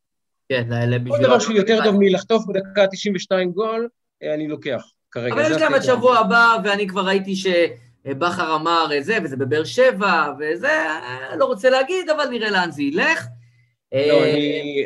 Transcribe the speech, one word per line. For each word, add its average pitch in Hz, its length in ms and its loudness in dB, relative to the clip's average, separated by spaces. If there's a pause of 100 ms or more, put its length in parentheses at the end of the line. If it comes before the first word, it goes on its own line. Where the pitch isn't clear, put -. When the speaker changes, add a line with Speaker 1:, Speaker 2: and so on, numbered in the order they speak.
(480)
Speaker 1:
כן, 120 220 0
ל-, 120 280 0
Speaker 2:
כל 120 60 -4
Speaker 1:
בשביל 127 180 -2
Speaker 2:
דבר 254 80 4
Speaker 1:
אוהדי 233 140 4
Speaker 2:
שהוא 220 120 0
יותר 202 180 2
Speaker 1:
מכבי 220 100 0
Speaker 2:
טוב 214 100 2
Speaker 1:
חיפה. 196 160 4
Speaker 2:
מלחטוף 214 360 0
בדקה 190 440 0
תשעים 196 240 -4
ושתיים 185 380 -2
גול, 220 360 -4 (340)
אה, 151 120 -4
אני 151 140 -6
לוקח 135 360 -8 (260)
כרגע, 123 240 -6
Speaker 1:
אבל 294 100 0
Speaker 2:
זה 311 100 2
Speaker 1:
יש 311 80 0
גם 285 120 0
את 269 40 4
Speaker 2:
הסטייט 254 200 2
Speaker 1:
שבוע 247 180 4
Speaker 2:
שלי. 220 80 4
Speaker 1:
הבא, 233 400 4
ואני 202 240 -2
כבר 190 180 -4
ראיתי 190 300 0
שבכר 170 1200 -2
אמר, 160 360 0
אה, 143 100 0
זה, 208 220 -2
וזה 135 120 -6
בבאר 139 280 -2
שבע, 190 760 2
וזה, 165 300 -4
אה, 160 680 -4
לא 269 80 2
רוצה 254 260 2
להגיד, 302 400 0
אבל 294 180 0
נראה 220 220 -4
לאן 180 200 0
זה 143 120 -6
ילך. 208 440 -2 (680)
Speaker 2:
לא, 135 40 2
Speaker 1:
אה, 151 340 4
Speaker 2:
אני, 143 540 -2